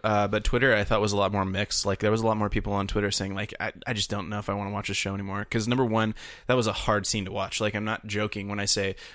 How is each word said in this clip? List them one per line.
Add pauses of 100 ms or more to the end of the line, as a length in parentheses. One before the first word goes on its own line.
uh,
but
Twitter
I
thought
was
a
lot
more
mixed.
Like,
there
was
a
lot
more
people
on
Twitter
saying,
like,
"I, (160)
I
just
don't
know
if
I
wanna
watch
this
show
anymore."
'Cause
number
one, (320)
that
was
a
hard
scene
to
watch.
Like,
I'm
not
joking
when
I
say, (200)